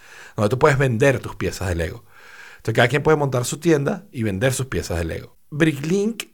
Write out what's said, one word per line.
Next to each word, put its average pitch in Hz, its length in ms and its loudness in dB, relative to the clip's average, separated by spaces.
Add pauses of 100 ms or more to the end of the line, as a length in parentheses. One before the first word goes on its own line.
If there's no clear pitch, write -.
(360)
donde 104 140 2
tú 127 80 -2
puedes 143 180 6
vender 131 440 2
tus - 160 -12
piezas 92 320 -4
de 90 80 -2
Lego. 82 280 -6 (540)
Entonces 113 160 -4
cada 120 140 4
quien 139 140 0
puede 156 140 4
montar 127 300 0
su 147 120 -6
tienda 156 540 0
y 120 100 -6
vender 107 300 0
sus 127 140 -4
piezas 87 320 -4
de 85 80 -2
Lego. - 320 -10 (120)
Bricklink, 160 840 0